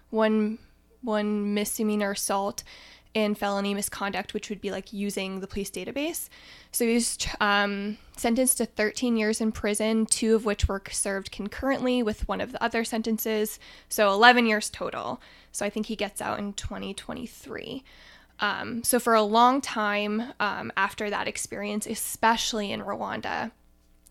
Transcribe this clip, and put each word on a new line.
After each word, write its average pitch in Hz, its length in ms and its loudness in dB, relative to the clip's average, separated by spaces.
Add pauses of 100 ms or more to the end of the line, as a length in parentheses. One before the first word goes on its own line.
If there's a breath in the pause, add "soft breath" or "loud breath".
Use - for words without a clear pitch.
one, 220 480 2 (440 soft breath)
one 208 520 0
misdemeanor 208 580 0
assault, 196 520 -2 (500 loud breath)
and 214 240 2
felony 202 360 0
misconduct, 196 600 -6
which 214 160 -6
would 202 120 -8
be, 196 100 -4
like, 190 220 -8
using 196 480 -4
the 190 60 -10
police 196 220 -6
database. 277 600 -6 (420 loud breath)
So 240 140 0
he 226 80 4
was, 233 240 2 (240)
um, 202 560 2 (180)
sentenced 247 440 2
to 226 60 2
thirteen 226 520 0
years 220 240 2
in 220 100 2
prison, 214 540 0
two 220 300 4
of 226 100 0
which 202 220 2
were 196 220 -2
served 196 420 -4
concurrently 247 680 0
with 214 260 0
one 196 120 -2
of 233 140 -4
the - 100 -4
other 226 220 0
sentences. 220 760 -2 (300 loud breath)
So 208 200 6
eleven 233 360 10
years 214 240 2
total. - 500 -8 (320 loud breath)
So - 140 -4
I 208 40 0
think 214 180 -4
he 220 100 -6
gets 202 240 -6
out 208 180 -4
in 202 140 -6
twenty 196 400 -8
twenty-three. - 920 -10 (560 loud breath)
Um, 214 440 -4
so 247 160 2
for 226 140 2
a 220 80 6
long 240 380 6
time, 214 800 -2
um, 202 380 -2
after 202 320 -2
that 196 180 -2
experience, 208 580 -6
especially 220 880 0
in 220 100 -6
Rwanda, 220 680 -6 (600)